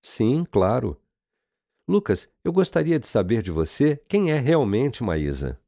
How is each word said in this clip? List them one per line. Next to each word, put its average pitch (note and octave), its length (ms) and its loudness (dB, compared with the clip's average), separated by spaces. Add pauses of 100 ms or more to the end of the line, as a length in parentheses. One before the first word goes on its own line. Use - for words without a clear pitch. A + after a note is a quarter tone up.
"Sim, C3+ 480 0
claro." G2+ 500 0 (840)
"Lucas, G3 440 0 (120)
eu E3+ 100 -2
gostaria E3+ 460 0
de B2 80 -6
saber G#2+ 360 0
de F2+ 80 -6
você C#3+ 580 0
quem G3 240 2
é D3+ 60 0
realmente C3 640 0
Maísa." C#2+ 640 -2